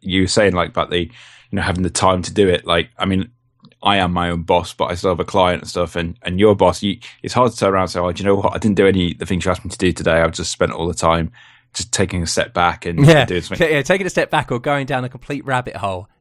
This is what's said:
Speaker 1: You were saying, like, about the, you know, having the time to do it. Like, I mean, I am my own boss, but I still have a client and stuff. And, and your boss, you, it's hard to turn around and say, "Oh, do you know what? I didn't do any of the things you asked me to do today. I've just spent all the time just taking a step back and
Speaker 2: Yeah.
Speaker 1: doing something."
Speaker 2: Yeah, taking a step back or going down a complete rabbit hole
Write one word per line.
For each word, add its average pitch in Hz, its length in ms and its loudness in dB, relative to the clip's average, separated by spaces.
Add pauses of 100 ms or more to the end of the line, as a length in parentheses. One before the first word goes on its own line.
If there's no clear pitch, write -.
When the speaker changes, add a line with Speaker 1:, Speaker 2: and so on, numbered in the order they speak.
Speaker 1:
You 92 200 0
were 92 60 2
saying, 101 260 4
like, 85 160 0
about - 220 -4
the, 87 100 0
you 82 80 -6 (420)
know, 98 120 -4
having 92 200 -2
the 87 60 0
time 92 320 2
to - 120 -8
do 101 140 4
it. 87 180 0
Like, 85 240 0 (100)
I - 60 -4
mean, 95 240 -2 (520)
I 101 160 2
am 90 160 0
my 87 160 -2
own 85 140 -4
boss, 87 300 0
but - 120 -2
I 90 100 -4
still 95 160 -2
have 85 80 -2
a 87 60 -2
client 90 380 0
and - 60 -14
stuff. 87 260 -4
And, 85 260 -6
and 90 180 -4
your 104 160 6
boss, 92 280 2
you, 95 160 -2 (240)
it's - 100 -8
hard 123 180 2
to - 60 -12
turn 98 160 2
around 95 100 2
and 90 80 -4
say, 92 80 -6
"Oh, 90 120 -2
do 85 120 -6
you 98 60 0
know 101 60 6
what? - 180 0
I - 60 -4
didn't 104 180 0
do 98 100 6
any 92 240 2
of - 60 -10
the - 80 -8
things 87 180 -4
you 92 80 0
asked - 140 -4
me 90 60 -10
to - 60 -14
do 92 140 2
today. 82 300 2
I've 82 100 2
just 82 200 -8
spent 87 200 -2
all 82 160 -6
the 87 60 -4
time 82 380 0 (420)
just - 180 -10
taking 92 320 -2
a 82 40 -6
step - 260 -2
back 87 320 0
and 87 200 2
Speaker 2:
Yeah. 147 200 8
Speaker 1:
doing 90 160 -2
something." 147 280 -2
Speaker 2:
Yeah, 147 120 0
taking 185 260 -2
a - 40 -6
step - 180 -2
back 147 240 -2
or 120 60 -2
going 139 260 -2
down 127 180 -4
a 123 60 -6
complete 131 340 -12
rabbit 127 320 -6
hole 98 320 -6 (140)